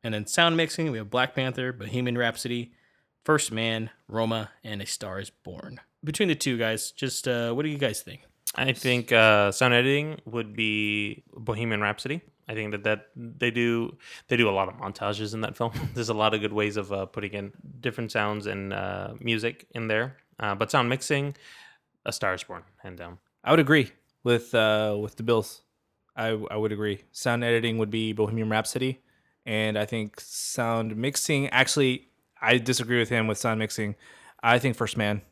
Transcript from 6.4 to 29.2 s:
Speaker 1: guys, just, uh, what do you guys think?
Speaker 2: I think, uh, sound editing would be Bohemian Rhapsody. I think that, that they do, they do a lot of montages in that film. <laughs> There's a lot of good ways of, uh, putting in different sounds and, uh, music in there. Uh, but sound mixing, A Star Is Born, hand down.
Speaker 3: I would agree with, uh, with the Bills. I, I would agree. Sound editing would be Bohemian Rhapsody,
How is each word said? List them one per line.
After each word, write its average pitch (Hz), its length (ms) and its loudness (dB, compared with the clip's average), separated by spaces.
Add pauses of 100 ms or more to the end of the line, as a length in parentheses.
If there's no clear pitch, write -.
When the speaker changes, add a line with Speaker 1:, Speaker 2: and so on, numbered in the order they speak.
Speaker 1:
guys, 110 340 0
just, - 360 -6
uh, 117 240 0
what 135 100 -2
do 156 60 -2
you 147 100 -6
guys 120 240 0
think? - 200 -16 (320)
Speaker 2:
I 131 180 0
think, 123 400 2
uh, 107 400 8
sound 123 220 4
editing 143 520 2
would 110 280 -6
be 104 680 -2 (120)
Bohemian 113 460 -2
Rhapsody. 131 400 -2 (280)
I 113 60 -8
think 107 180 -4
that, 101 120 -6
that 107 220 0 (100)
they 120 360 -2
do, 117 440 0 (320)
they 123 80 2
do 117 120 6
a - 20 6
lot 95 180 2
of 92 60 -12
montages 101 600 -6
in 110 80 -4
that 104 140 -6
film. 117 160 -2 (100)
<laughs> - 120 -6
There's 117 140 -2
a 113 60 0
lot 107 200 4
of 107 60 0
good 101 120 -2
ways 104 240 0
of, 101 160 -4
uh, 98 140 -4
putting 101 260 -8
in 101 200 -8 (280)
different 117 320 -4
sounds 104 340 0
and, 98 260 -6
uh, 98 480 -6
music 113 520 -2
in 113 160 -6
there. 117 280 0 (240)
Uh, 104 160 -2
but 107 140 0
sound 123 180 4
mixing, 139 480 -2 (680)
A - 80 -2
Star 92 220 -2
Is 87 80 -8
Born, 87 200 -14 (200)
hand 92 160 -14
down. 87 200 -14 (260)
Speaker 3:
I - 80 0
would 160 80 8
agree 143 320 4 (320)
with, 120 300 2
uh, 107 460 4
with 104 160 -8
the 113 60 -10
Bills. 113 400 0 (540)
I, 113 220 -2 (120)
I 107 60 -6
would 107 160 0
agree. 104 280 -4 (120)
Sound 120 320 0
editing 117 340 2
would 107 120 0
be 110 220 -2
Bohemian 110 380 0
Rhapsody, 123 500 0 (460)